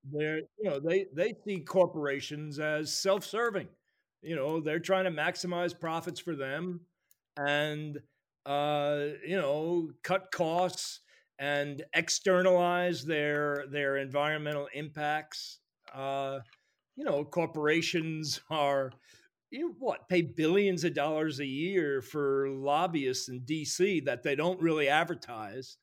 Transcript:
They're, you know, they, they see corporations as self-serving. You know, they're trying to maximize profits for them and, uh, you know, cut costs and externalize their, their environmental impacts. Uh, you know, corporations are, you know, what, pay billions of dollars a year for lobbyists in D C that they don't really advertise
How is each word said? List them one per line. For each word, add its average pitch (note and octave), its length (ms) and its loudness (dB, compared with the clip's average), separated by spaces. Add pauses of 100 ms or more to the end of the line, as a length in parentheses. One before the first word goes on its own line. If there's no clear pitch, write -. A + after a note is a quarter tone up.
They're, D3+ 300 -2 (180)
you G#3 120 -2
know, C#3 100 -2
they, F3+ 340 2
they F#3 220 0 (100)
see G3 140 -4
corporations D3 1000 0
as D3+ 340 -2
self-serving. G3 760 0 (560)
You E3 120 -4
know, D3+ 240 0
they're D#3 200 0
trying F#3+ 260 2
to F3+ 60 2
maximize F3 680 -2
profits E3 400 -4
for E3 160 -6
them D#3+ 460 -4 (560)
and, D3 640 0 (460)
uh, D3 600 2 (200)
you E3+ 100 -2
know, D#3+ 560 2 (120)
cut F#3+ 280 0
costs F3 680 0 (380)
and C#3+ 440 -2 (100)
externalize F3 1080 4
their, D3 680 0
their C#3 260 0
environmental D3 760 -2
impacts. D3+ 840 -6 (340)
Uh, C3+ 460 -4 (560)
you C4+ 80 -10
know, D3+ 200 0
corporations D#3+ 1160 0 (100)
are, C#3 400 2 (580)
you B3+ 120 -8
know, E4+ 180 -4
what, B3+ 280 -4
pay F3+ 140 4
billions E3 600 2
of E3 100 0
dollars D#3 460 0
a D3 60 -2
year D3 560 0
for C#3 480 0
lobbyists C#3 800 0
in B2+ 120 -8
D D3 260 -4
C F3+ 360 2
that C3 200 -2
they C#3+ 140 2
don't F3 260 0
really D#3 260 4
advertise C3 960 0